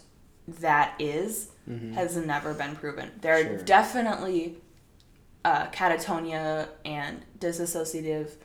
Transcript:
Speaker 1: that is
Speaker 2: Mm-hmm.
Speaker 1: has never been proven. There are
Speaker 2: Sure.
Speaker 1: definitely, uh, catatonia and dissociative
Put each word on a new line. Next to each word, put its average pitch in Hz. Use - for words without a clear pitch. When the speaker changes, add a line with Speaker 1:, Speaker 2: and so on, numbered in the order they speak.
Speaker 1:
that 156
is 156
Speaker 2:
Mm-hmm. 117
Speaker 1:
has 175
never 151
been 147
proven. 139
There 160
are 160
Speaker 2:
Sure. 190
Speaker 1:
definitely, 190
uh, 156
catatonia 165
and 147
dissociative 160